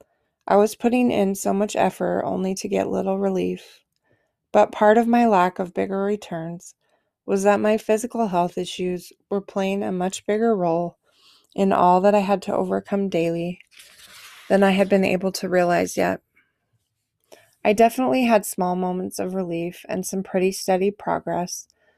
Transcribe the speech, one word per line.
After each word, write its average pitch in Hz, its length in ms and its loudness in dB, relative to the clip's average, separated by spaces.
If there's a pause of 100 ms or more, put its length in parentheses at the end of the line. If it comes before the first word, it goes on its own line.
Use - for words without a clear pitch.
(480)
I 190 80 4
was 208 200 4
putting 240 360 2
in 196 240 0
so 196 180 -4
much 202 220 -2
effort 180 500 0
only 190 300 -4
to 202 140 -8
get 196 180 -2
little 190 320 -4
relief, 185 640 -4 (720)
but 208 180 4
part 214 260 4
of 233 100 2
my 240 180 4
lack 185 340 2
of 185 140 -6
bigger 196 300 -4
returns 175 720 -8 (500)
was 196 180 -2
that 202 160 4
my 214 180 2
physical 226 520 -2
health 175 280 -2
issues 180 540 -8 (180)
were 202 120 -4
playing 196 420 -4
a 214 80 -4
much 185 340 -6
bigger 220 300 0
role 170 420 -2 (560)
in 196 200 2
all 180 260 6
that 202 160 4
I 208 40 6
had 196 240 0
to 202 120 -4
overcome 196 540 -2
daily 170 500 -2 (880)
than 196 160 4
I 196 80 6
had 190 160 2
been 190 160 4
able 185 300 0
to 185 160 -6
realize 175 480 2
yet. 185 240 0 (1400)
I 214 80 4
definitely 254 500 2
had 220 220 2
small 180 320 -4
moments 185 420 -6
of 185 140 -6
relief 175 560 -6
and 185 160 -4
some 190 180 -6
pretty 185 300 -2
steady 190 360 -2
progress, 175 800 -6 (300)